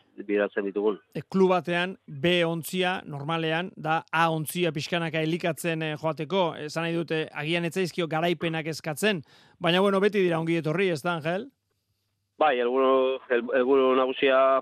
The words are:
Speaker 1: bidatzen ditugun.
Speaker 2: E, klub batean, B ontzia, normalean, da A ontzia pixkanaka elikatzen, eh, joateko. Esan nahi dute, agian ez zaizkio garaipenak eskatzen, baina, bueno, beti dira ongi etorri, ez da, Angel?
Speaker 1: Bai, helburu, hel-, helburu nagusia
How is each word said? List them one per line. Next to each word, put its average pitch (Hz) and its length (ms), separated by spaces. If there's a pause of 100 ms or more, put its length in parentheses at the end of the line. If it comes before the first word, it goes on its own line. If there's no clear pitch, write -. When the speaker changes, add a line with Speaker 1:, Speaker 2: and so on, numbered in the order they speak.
(180)
Speaker 1:
bidatzen 101 480
ditugun. 101 340 (140)
Speaker 2:
E, 156 80
klub 190 280
batean, 175 460 (120)
B 170 360
ontzia, 180 600
normalean, 160 720
da 156 360
A 165 200
ontzia 160 400
pixkanaka 160 500
elikatzen, 160 640
eh, 156 120
joateko. 160 600
Esan 151 280
nahi 165 120
dute, 156 360
agian 170 340
ez 165 100
zaizkio 175 320
garaipenak 160 580
eskatzen, 160 560 (380)
baina, 175 200
bueno, 196 200
beti 202 240
dira 170 160
ongi 165 180
etorri, 165 320
ez 156 140
da, 175 100
Angel? 175 380 (880)
Speaker 1:
Bai, 147 180
helburu, 131 600 (100)
hel-, 120 240
helburu 131 420
nagusia 131 680